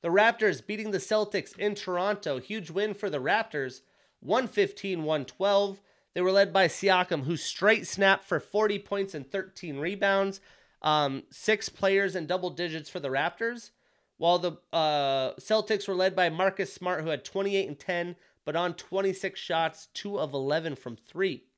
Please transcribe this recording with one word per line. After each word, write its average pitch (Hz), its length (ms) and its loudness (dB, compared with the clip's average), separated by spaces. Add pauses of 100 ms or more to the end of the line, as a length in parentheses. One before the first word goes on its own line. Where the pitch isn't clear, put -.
The 170 60 -4
Raptors 208 580 4
beating 214 260 -6
the 190 60 0
Celtics 208 600 -2
in 202 160 0
Toronto. 185 640 -2
Huge 185 320 -10
win 202 220 -2
for 202 160 -6
the 151 100 -4
Raptors, 147 640 -2 (400)
one 226 260 0
fifteen, 190 560 -2
one 151 220 0
twelve. 196 560 0 (320)
They 175 80 -2
were 185 100 2
led 190 220 4
by 185 160 6
Siakam, 180 540 2
who 160 120 -2
straight 208 500 2
snapped 196 380 4
for 165 160 -2
forty 208 400 0
points 196 340 -4
and 139 160 -10
thirteen 175 480 -8
rebounds. 196 640 0 (420)
Um, 147 480 2
six - 380 -2
players 196 480 0
in 165 120 -4
double 180 220 -2
digits 156 400 -6
for 165 120 -8
the 143 80 -4
Raptors, 175 640 -4 (440)
while 175 240 6
the, 170 140 -2 (180)
uh, 143 600 2
Celtics 214 520 0
were 196 100 -2
led 185 200 2
by 180 140 4
Marcus 185 420 0
Smart, 180 320 -4
who 160 60 -4
had 147 160 -4
twenty-eight 196 420 -2
and 143 100 -10
ten, 175 380 -4 (300)
but 151 100 -4
on 175 180 0
twenty-six 190 640 -2
shots, - 560 -2
two 202 240 -8
of 143 160 -4
eleven 151 440 -2
from 117 180 -12
three. 170 480 -4 (140)